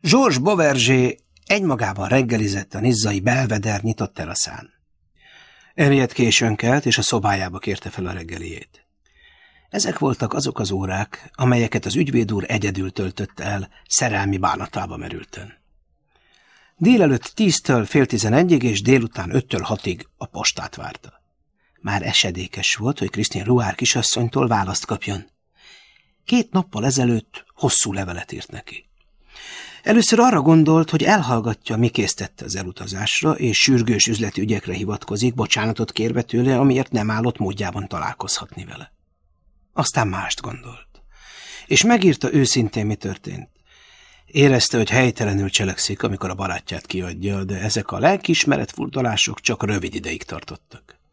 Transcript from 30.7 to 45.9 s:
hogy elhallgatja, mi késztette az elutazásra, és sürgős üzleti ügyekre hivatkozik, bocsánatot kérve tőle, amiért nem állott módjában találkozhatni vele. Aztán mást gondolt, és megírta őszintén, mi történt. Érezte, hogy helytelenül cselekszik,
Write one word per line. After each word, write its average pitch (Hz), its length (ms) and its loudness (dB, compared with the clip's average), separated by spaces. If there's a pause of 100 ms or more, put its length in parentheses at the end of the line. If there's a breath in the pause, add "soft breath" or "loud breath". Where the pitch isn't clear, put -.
hogy 160 140 0
elhallgatja, 117 720 0
mi 117 120 4
késztette - 560 -4
az 85 100 -6
elutazásra, 98 760 -4
és 120 300 0
sürgős 117 460 4
üzleti 107 340 -4
ügyekre 101 320 -2
hivatkozik, 104 600 -4
bocsánatot 113 580 -2
kérve 113 300 -2
tőle, 123 360 0
amiért 131 340 2
nem 107 200 0
állott 113 260 -2
módjában 98 500 -6
találkozhatni - 800 -6
vele. - 280 -18 (800)
Aztán 120 340 0
mást - 340 -6
gondolt, - 600 -16 (640 loud breath)
és - 180 4
megírta 190 500 4
őszintén, 120 520 2
mi 107 100 -2
történt. 95 540 -10 (760 soft breath)
Érezte, 131 520 4
hogy 110 120 2
helytelenül 107 600 0
cselekszik, 98 540 -2